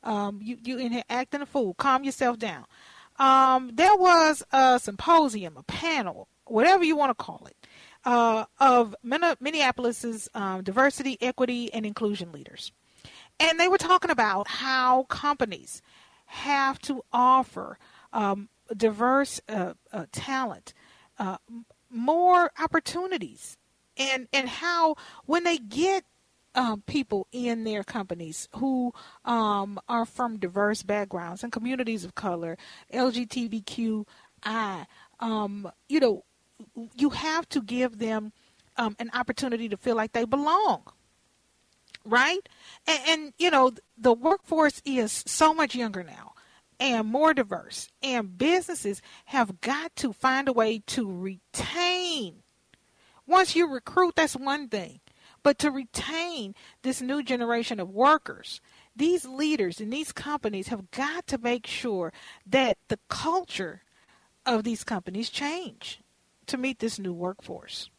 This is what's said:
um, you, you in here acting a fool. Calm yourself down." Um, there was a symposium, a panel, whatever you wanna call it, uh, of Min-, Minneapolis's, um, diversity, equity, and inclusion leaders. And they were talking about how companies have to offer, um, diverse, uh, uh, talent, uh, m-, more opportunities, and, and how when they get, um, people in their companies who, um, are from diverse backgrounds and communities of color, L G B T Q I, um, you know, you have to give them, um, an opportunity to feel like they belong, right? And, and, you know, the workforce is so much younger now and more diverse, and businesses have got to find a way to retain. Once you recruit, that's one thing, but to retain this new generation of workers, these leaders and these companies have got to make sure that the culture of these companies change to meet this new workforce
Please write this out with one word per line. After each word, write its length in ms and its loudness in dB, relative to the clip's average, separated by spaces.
um, 380 -4
you, 240 -8
you 140 -6
in 140 -4
here 180 -4
acting 320 -4
a 40 -8
fool. 280 -2
Calm 300 2
yourself 340 -2
down." 260 -8
Um, 560 6
there 200 8
was 560 6
a 300 6
symposium, 800 2
a 60 -20
panel, 640 -4
whatever 360 6
you 140 2
wanna 160 2
call 380 -10
it, 160 -20
uh, 400 4
of 440 6
Min-, 380 0
Minneapolis's, 920 -2
um, 300 -6
diversity, 580 0
equity, 540 -2
and 100 -6
inclusion 480 -6
leaders. 400 -16
And 220 2
they 80 6
were 80 4
talking 340 2
about 380 0
how 540 2
companies 800 -4
have 540 -2
to 340 -8
offer, 680 2
um, 340 -2
diverse, 640 2
uh, 240 -4
uh, 200 -8
talent, 600 -8
uh, 180 -6
m-, 200 -18
more 600 4
opportunities, 920 -4
and, 360 -4
and 160 0
how 460 0
when 160 2
they 160 0
get, 460 -2
um, 320 -2
people 460 -4
in 320 -4
their 180 -4
companies 680 -8
who, 420 -2
um, 520 0
are 180 -2
from 320 -6
diverse 460 -2
backgrounds 580 -6
and 80 -10
communities 540 -4
of 100 -16
color, 420 -6
L 180 2
G 140 -2
B 240 -4
T 140 -6
Q 440 -4
I, 420 -4
um, 500 -4
you 100 0
know, 240 2
you 160 2
have 380 -4
to 120 -2
give 380 -2
them, 340 -4
um, 240 -2
an 120 -8
opportunity 560 -4
to 80 -4
feel 200 -2
like 160 -2
they 120 0
belong, 580 2
right? 440 2
And, 220 2
and, 280 0
you 140 2
know, 220 6
the 140 4
workforce 720 2
is 420 -2
so 260 4
much 220 0
younger 300 -6
now 300 -20
and 280 0
more 280 4
diverse, 560 -4
and 360 -4
businesses 640 0
have 340 -2
got 340 -4
to 200 -4
find 340 0
a 40 0
way 340 2
to 260 -4
retain. 1200 -4
Once 280 4
you 160 2
recruit, 460 0
that's 180 2
one 320 -4
thing, 320 -8
but 160 4
to 120 0
retain 840 -8
this 220 -4
new 200 -4
generation 580 -2
of 100 -8
workers, 720 0
these 300 2
leaders 520 -2
and 140 -8
these 180 -6
companies 580 -6
have 220 -10
got 360 -6
to 100 -4
make 300 -4
sure 480 -6
that 320 2
the 100 -2
culture 720 -4
of 180 0
these 180 -4
companies 460 -6
change 720 -8
to 100 -6
meet 220 -4
this 200 -4
new 140 -6
workforce 880 -10